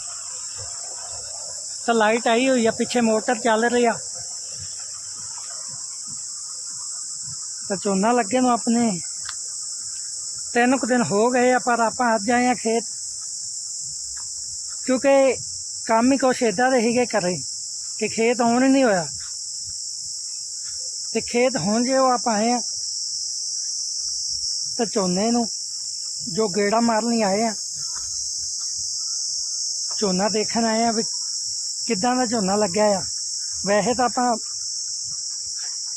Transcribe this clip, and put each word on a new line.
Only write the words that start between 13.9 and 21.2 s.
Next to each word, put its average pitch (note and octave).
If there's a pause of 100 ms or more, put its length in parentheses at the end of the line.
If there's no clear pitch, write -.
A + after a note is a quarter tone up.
ਕਿਉਂਕਿ C4+ (500)
ਕੰਮ A#3
ਹੀ C#4
ਕੁਛ B3+
ਏਦਾਂ A#3+
ਦੇ C4
ਸੀਗੇ A#3+
ਘਰੇ F3+ (640)
ਕਿ G#3+
ਖੇਤ A3+
ਆਉਣ A#3+
ਹੀ C4+
ਨਹੀਂ C4+
ਹੋਇਆ। F#3 (2000)
ਤੇ A3+